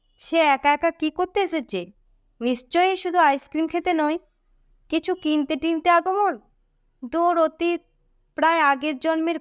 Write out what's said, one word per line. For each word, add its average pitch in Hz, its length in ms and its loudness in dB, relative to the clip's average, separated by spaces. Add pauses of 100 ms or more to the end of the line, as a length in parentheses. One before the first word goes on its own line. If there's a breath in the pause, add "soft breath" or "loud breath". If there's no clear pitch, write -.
(180)
সে - 200 -2
একা 285 340 2
একা 330 180 0
কি 311 200 -4
করতে 370 300 -2
এসেছে? 226 520 -4 (480)
নিশ্চয়ই 339 560 0
শুধু 359 220 -2
আইসক্রিম 302 500 2
খেতে 339 240 -2
নয়, 311 260 0 (680)
কিছু 330 260 -2
কিনতে 302 420 -2
টিনতে 330 340 -2
আগমন। 349 480 0 (680)
দূর 339 340 0
অতীত, 330 440 0 (520)
প্রায় 330 260 2
আগের 277 380 0
জন্মের 320 420 -2